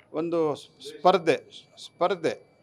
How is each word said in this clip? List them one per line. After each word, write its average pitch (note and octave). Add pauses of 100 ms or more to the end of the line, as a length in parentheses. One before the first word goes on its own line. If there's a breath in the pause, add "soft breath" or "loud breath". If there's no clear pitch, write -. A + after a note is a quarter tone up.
(140)
ಒಂದು D#3+
ಸ್ಪರ್ಧೆ, - (200)
ಸ್ಪರ್ಧೆ, E3